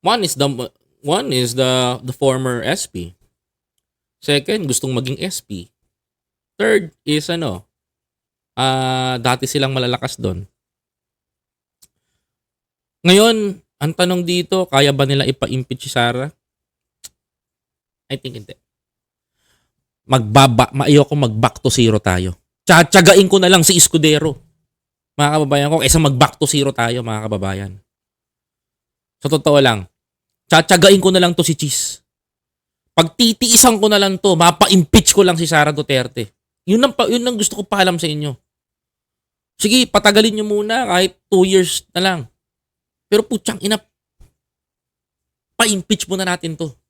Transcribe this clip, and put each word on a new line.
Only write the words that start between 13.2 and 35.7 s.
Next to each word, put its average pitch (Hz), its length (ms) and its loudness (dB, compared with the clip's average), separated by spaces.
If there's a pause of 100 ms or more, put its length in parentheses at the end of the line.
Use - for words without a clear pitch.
ang 156 80 -2
tanong 180 320 -2
dito, 180 480 -2
kaya 139 240 2
ba 139 80 0
nila 139 240 -2
ipa-impeach 131 560 -6
si 131 80 -12
Sara? 123 400 -4 (1800)
I 135 80 -8
think 123 240 -14
hindi. - 160 -20 (1500)
Magbaba, 123 640 2
ma-, 135 160 -4
ayoko 143 320 4
mag-back 113 400 -2
to - 80 -4
zero 113 320 2
tayo. 92 400 -4 (240)
Tsatsagain 185 640 6
ko 190 160 2
na 180 80 4
lang 190 80 6
si 170 160 2
Escudero. 151 640 0 (800)
Mga 147 160 2
kababayan 143 320 0
ko, 156 160 0
kaysa 143 160 4
mag-back 143 400 0
to 147 80 0
zero 139 240 -2
tayo, 120 320 -4
mga 110 240 -8
kababayan. 95 480 -6 (1400)
Sa - 80 -8
totoo 147 320 2
lang, 113 240 0 (640)
tsatsagain 180 560 4
ko 190 80 4
na 185 80 2
lang 175 160 2
to 170 80 0
si 165 80 -2
Cheese. - 480 -6 (960)
Pagtitiisan 226 880 2
ko 214 80 2
na 208 80 2
lang 196 160 0
to, 190 240 0
mapa-impeach 180 720 4
ko 196 160 4
lang 175 80 2
si 165 80 -4
Sara 151 320 0